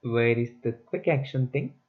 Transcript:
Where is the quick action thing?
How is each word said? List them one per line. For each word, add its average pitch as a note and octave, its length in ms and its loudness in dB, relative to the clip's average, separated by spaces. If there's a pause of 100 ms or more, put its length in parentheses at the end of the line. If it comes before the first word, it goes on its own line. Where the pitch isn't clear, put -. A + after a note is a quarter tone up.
Where A#2 360 2
is A#2+ 120 -2 (120)
the A2+ 120 -4
quick - 340 -6
action C3+ 400 0
thing? F3 280 -4 (140)